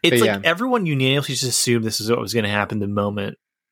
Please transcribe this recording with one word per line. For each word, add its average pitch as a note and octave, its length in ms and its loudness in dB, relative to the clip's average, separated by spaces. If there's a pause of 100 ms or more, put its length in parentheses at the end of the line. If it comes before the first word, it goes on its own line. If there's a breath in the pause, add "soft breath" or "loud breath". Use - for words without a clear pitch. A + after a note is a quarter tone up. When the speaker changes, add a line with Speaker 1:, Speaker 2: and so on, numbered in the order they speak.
Speaker 1:
it's A#2+ 180 4
Speaker 2:
But - 0 -
Speaker 1:
like A2+ 40 6
Speaker 2:
yeah. G2+ 180 2
Speaker 1:
everyone G3+ 440 0
unanimously C3+ 480 0
just B2+ 120 -4
assumed A#2 380 0
this A2 160 -4
is A2 100 -2
what A#2+ 100 2
was G#2 140 -6
gonna G#2+ 140 0
happen G#2 320 -2
the G2+ 80 -4
moment, G2+ 500 -4 (340)